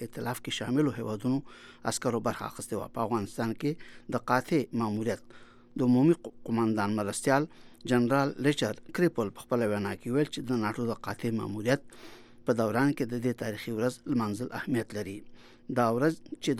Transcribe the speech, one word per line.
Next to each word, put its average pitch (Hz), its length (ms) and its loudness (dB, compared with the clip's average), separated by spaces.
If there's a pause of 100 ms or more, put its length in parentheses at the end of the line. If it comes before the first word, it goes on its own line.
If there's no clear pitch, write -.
ائتلاف 120 420 -6
کې - 160 -6
شاملو 127 400 2
هیوادونو 113 400 -2 (540)
عسکرو 117 340 -2
برخه 107 240 -2
اخیستې - 260 -10
وه. 98 180 -6
په - 120 -4
افغانستان 113 540 -2
کې 147 120 0 (400)
د 123 200 -2
قاطع 127 280 4 (220)
ماموریت 110 400 -2 (560)
د - 20 0 (100)
عمومي 139 300 6 (300)
قومندان 110 500 2
مرستیال 135 500 2 (400)
جنرال 127 460 4 (100)
ریچارډ 123 320 2 (200)
کریپل 139 360 2
په - 120 -16
خپله 120 240 2
وینا 101 240 0
کې - 160 -10
ویل 147 240 2
چې - 140 -6
د 127 40 0 (120)
ناټو 117 260 -2
د 110 40 -2 (120)
قاطع 101 240 -4 (120)
ماموریت 107 480 -2 (560)
په - 140 4
دوران 113 360 4
کې 135 100 0
د 113 80 -6 (100)
دې 123 80 2 (100)
تاریخي 110 300 -6
ورځ 117 220 0 (180)
لمانځل 113 360 0 (100)
اهمیت 113 400 -2
لري. 101 220 -8 (580)
دا 123 60 6 (120)
ورځ 151 180 2 (300)
چې - 160 0